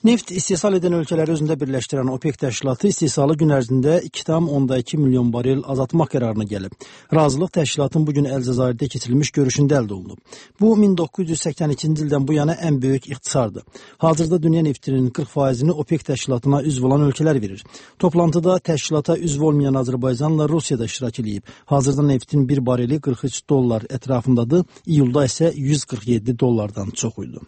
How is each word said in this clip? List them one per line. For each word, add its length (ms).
Neft 320
istehsal 400
edən 220
ölkələri 340
özündə 240
birləşdirən 560
opec 240
təşkilatı 540
istehsalı 500
gün 160
ərzində 380
iki 240
tam 240
onda 240
iki 240
milyon 320
barel 320
azaltmaq 480
qərarına 320
gəlib. 300
Razılıq 420
təşkilatın 480
bu 140
gün 100
Əlcəzairdə 640
keçirilmiş 400
görüşündə 460
əldə 180
olunub. 220
Bu, 160
min 220
doqquz 340
yüz 140
səksən 260
ikinci 320
ildən 240
bu 80
yana 160
ən 300
böyük 320
ixtisardır. 500
Hazırda 380
dünya 260
neftinin 400
qırx 300
faizini 340
opec 320
təşkilatına 640
üzv 160
olan 240
ölkələr 320
verir. 240
Toplantıda 600
təşkilata 560
üzv 320
olmayan 320
Azərbaycanla 720
Rusiya 260
da 60
iştirak 400
eləyib. 240
Hazırda 380
neftin 460
bir 180
bareli 340
qırx 240
üç 240
dollar 400
ətrafındadır. 800
İyulda 400
isə 320
yüz 320
qırx 180
yeddi 320
dollardan 540
çox 320
idi. 240